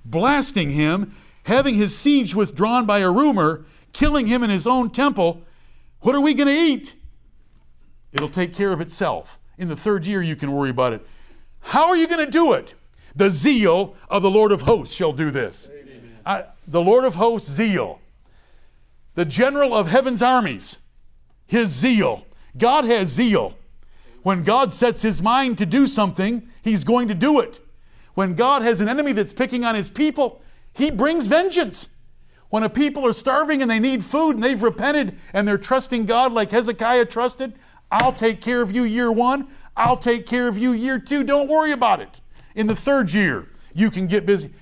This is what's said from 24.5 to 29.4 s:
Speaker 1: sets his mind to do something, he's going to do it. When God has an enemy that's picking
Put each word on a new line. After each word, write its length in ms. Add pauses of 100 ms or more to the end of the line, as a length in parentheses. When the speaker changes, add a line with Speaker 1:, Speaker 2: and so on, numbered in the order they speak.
Speaker 1:
sets 280
his 200
mind 360
to 80
do 220
something, 600 (140)
he's 220
going 240
to 80
do 240
it. 200 (540)
When 220
God 260
has 180
an 80
enemy 240
that's 220
picking 320